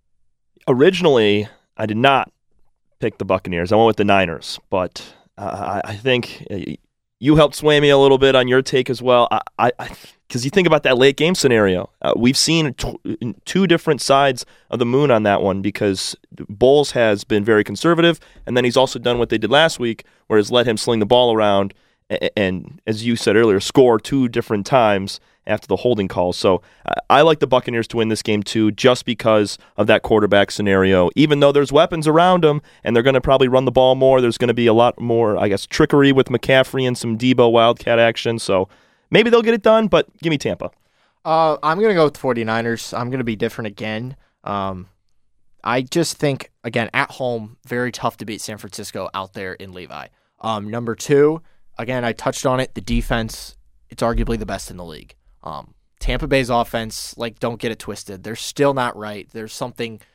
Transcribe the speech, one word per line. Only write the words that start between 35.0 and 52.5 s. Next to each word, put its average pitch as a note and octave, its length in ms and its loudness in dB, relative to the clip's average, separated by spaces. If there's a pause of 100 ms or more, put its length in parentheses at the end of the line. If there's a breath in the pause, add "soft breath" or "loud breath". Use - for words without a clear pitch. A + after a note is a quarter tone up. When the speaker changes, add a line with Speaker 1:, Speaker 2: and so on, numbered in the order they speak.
Speaker 1:
I F#2+ 100 0
guess, G2 200 -4
trickery C#3+ 440 2
with C3+ 180 2
McCaffrey C3 580 0
and B2 100 -4
some A#2 180 -4
Debo B2 360 2
Wildcat A#2 480 2
action. A#2 400 0
So F#2+ 300 -2 (420 soft breath)
maybe A3+ 180 2
they'll A#3 140 4
get A3+ 100 0
it A3+ 80 -2
done, A3 260 2
but D#3+ 200 0 (100)
give E3 140 -6
me D3 80 -2
Tampa. F2 320 -8 (520)
Speaker 2:
Uh, D#3+ 380 0
I'm D#3+ 180 -2
gonna A3 140 2
go E3 120 4
with C#3+ 100 -2
the - 60 -20
forty-niners. A#2 720 -4
I'm A#2+ 200 -6
gonna C3 120 -6
be A2+ 120 -4
different A2+ 320 -6
again. A2 480 -10 (300)
Um, G2 420 -8 (760)
I B2 200 -2
just C#3 340 -4
think, C#3 320 -4 (140)
again, A#2 280 -6
at C#3 200 -2
home, A#2 460 -8 (100)
very B2 240 -6
tough - 260 -6
to A2+ 80 -12
beat G#2 160 -12
San G#2+ 160 -14
Francisco G2+ 560 -14
out F#2+ 200 -10
there F#2+ 200 -12
in F#2+ 200 -18
Levi. D2 340 -16 (320)
Um, G#2+ 320 -8
number A#2 240 -8
two, D3 480 0 (340)
again, B2 260 -6
I - 100 -2
touched - 340 -6
on B2+ 120 0